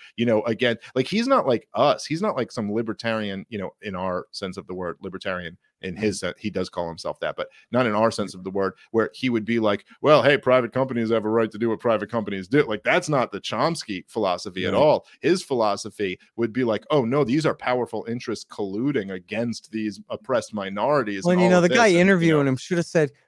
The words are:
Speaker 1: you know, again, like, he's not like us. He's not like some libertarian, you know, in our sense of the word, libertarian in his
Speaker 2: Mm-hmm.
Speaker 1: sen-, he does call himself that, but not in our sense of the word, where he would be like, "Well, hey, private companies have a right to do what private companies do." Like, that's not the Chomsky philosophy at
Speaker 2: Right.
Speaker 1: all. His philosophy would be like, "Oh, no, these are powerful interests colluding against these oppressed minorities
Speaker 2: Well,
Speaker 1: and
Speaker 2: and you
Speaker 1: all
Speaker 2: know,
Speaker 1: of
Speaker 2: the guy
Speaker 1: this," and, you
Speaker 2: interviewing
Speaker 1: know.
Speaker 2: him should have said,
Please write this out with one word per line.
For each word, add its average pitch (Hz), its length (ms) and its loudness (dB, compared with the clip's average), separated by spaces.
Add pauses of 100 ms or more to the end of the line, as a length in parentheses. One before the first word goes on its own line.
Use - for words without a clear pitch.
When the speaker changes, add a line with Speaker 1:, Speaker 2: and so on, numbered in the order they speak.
(160)
Speaker 1:
you 117 100 -2
know, 110 200 2
again, 117 320 0 (180)
like, 127 100 2
he's 233 220 -2
not 254 180 2
like 127 300 -2
us. 131 320 2
He's 160 160 -4
not 190 120 -2
like 123 160 -4
some 104 220 -6
libertarian, 107 760 -4
you 110 100 -8
know, 92 240 -10
in 101 120 -8
our 90 360 -6
sense 95 260 -10
of 90 80 -12
the 92 80 -12
word, 87 280 -8
libertarian 90 580 -10 (220)
in 92 160 -8
his 104 200 0
Speaker 2:
Mm-hmm. 92 100 -6
Speaker 1:
sen-, - 120 -4
he 107 100 -6
does 92 200 -4
call 87 180 -6
himself 82 320 -8
that, 76 160 -4
but - 140 -8 (240)
not 123 120 2
in 110 80 0
our 110 160 4
sense 101 240 -6
of 92 120 -14
the 95 40 -8
word, 95 240 -2 (180)
where 110 220 2
he 131 160 -4
would 113 140 0
be 117 160 -2
like, 104 260 0 (160)
"Well, 135 220 6
hey, 139 140 6
private 127 340 2
companies 123 400 -2
have 110 140 2
a 107 40 -2
right 113 220 2
to 104 60 -16
do 113 140 0
what 104 100 -4
private 104 280 0
companies 101 380 -4
do." 135 160 4
Like, 110 200 -6
that's 151 260 2
not 131 240 0
the 98 80 -8
Chomsky 110 680 -4
philosophy 92 560 -2
at 92 60 -2
Speaker 2:
Right. 101 100 2
Speaker 1:
all. 143 240 4 (140)
His 175 240 2
philosophy 104 760 -2 (180)
would 113 160 -2
be 127 100 -2
like, 107 260 0
"Oh, 147 140 4
no, 135 220 0
these 147 200 0
are 135 80 2
powerful 123 540 -4
interests 117 420 -6
colluding 107 640 -4
against 107 600 -6
these 107 260 -4 (100)
oppressed 113 440 -4
minorities 104 720 -2
Speaker 2:
Well, 175 80 4
Speaker 1:
and - 0 -
Speaker 2:
and 180 80 4
you 180 80 6
Speaker 1:
all - 0 -
Speaker 2:
know, 180 80 6
Speaker 1:
of 170 60 6
Speaker 2:
the 180 60 6
guy 226 180 6
Speaker 1:
this," 180 80 6
and, - 0 -
you 170 60 6
Speaker 2:
interviewing 165 440 4
Speaker 1:
know. 135 60 2
Speaker 2:
him 131 60 0
should - 200 -4
have 170 80 0
said, 151 260 2 (160)